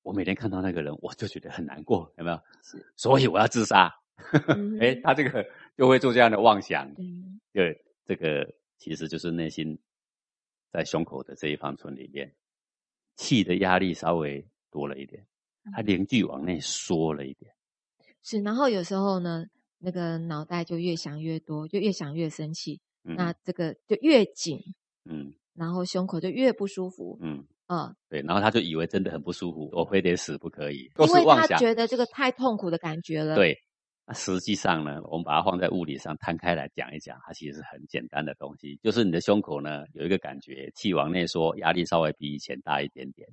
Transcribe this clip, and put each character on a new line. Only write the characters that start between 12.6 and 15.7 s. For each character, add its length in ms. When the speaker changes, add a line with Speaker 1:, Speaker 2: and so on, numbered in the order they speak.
Speaker 1:
气 280
的 140
压 200
力 160
稍 220
微 280
多 160
了 100
一 80
点， 180
Speaker 2:
嗯。 100